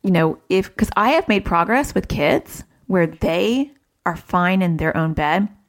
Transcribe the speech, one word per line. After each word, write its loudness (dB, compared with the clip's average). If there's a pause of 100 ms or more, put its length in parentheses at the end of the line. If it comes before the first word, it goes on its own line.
You 0
know, 2 (100)
if, 0
'cause 0
I 2
have 0
made 0
progress 0
with -2
kids -2 (240)
where 2
they -2 (340)
are -2
fine 0
in 0
their -2
own 0
bed. 0 (200)